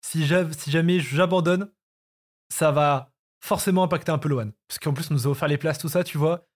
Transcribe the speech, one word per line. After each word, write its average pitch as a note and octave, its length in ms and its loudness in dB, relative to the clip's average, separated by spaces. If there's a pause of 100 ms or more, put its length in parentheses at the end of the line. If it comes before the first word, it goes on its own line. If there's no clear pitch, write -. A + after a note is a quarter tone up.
Si D#3+ 240 -2
j'av-, E3+ 300 2
si - 140 -8
jamais E3 280 2
j'abandonne, F3 720 0 (800)
ça D#3 200 2
va C#3+ 400 2 (300)
forcément F#3 400 2
impacter E3+ 300 0
un D3+ 60 2
peu D3 120 -4
Lohan. A2+ 200 -2 (160)
Parce - 120 -12
qu'en D3+ 160 -2
plus, D#3+ 160 -8
on D3+ 40 0
nous C3 120 0
a C#3+ 40 2
offert C#3+ 180 -2
les C#3+ 100 0
places, D#3 200 -2
tout E3 120 -6
ça, F3+ 140 0
tu - 120 -8
vois. D#3+ 400 0